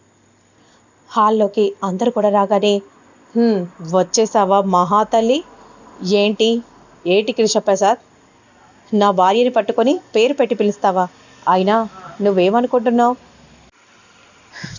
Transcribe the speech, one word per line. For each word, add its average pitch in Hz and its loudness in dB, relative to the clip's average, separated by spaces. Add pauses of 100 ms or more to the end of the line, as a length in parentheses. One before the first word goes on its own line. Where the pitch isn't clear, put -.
(1080)
హాల్లోకి 214 0 (100)
అందరూ 202 -2
కూడా 208 0
రాగానే, 202 0 (580)
హ్మ్, 220 0 (160)
వచ్చేసావా 190 0
మహాతల్లి? 208 0 (640)
ఏంటి, 214 0 (460)
ఏంటి 208 0
కృష్ణప్రసాద్, 208 0 (1000)
నా 202 2
భార్యని 196 2
పట్టుకొని 233 0 (160)
పేరు 233 2
పెట్టి 240 -2
పిలుస్తావా? 202 -2 (420)
అయినా 202 0 (320)
నువ్వేమనుకుంటున్నావు? 240 0 (1600)